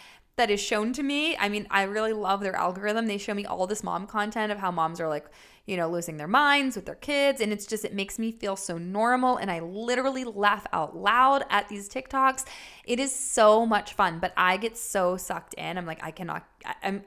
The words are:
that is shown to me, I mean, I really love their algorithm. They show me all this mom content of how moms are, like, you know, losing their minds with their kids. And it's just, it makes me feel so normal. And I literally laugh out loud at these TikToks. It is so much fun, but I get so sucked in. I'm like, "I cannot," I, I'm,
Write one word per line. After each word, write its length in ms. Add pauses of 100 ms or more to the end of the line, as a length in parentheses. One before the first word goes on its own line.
(360)
that 140
is 100
shown 320
to 100
me, 340
I 120
mean, 220
I 140
really 280
love 280
their 160
algorithm. 500
They 120
show 160
me 120
all 200
this 180
mom 220
content 440
of 80
how 140
moms 280
are, 80
like, 180 (400)
you 100
know, 120
losing 280
their 120
minds 480
with 100
their 80
kids. 460
And 120
it's 140
just, 180
it 100
makes 240
me 140
feel 240
so 220
normal. 580
And 140
I 100
literally 640
laugh 480
out 240
loud 540
at 180
these 200
TikToks. 560 (420)
It 140
is 140
so 500
much 300
fun, 240
but 180
I 220
get 180
so 400
sucked 380
in. 240
I'm 80
like, 180
"I 60
cannot," 360 (200)
I, 160
I'm, 240